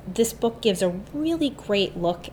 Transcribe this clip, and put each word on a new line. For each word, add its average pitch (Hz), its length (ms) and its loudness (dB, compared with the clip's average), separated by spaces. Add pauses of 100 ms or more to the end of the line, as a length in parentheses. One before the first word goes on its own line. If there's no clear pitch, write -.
this 226 280 0
book 233 280 -2
gives 190 220 2
a 180 60 4 (240)
really 311 380 0
great 196 460 0
look 175 360 0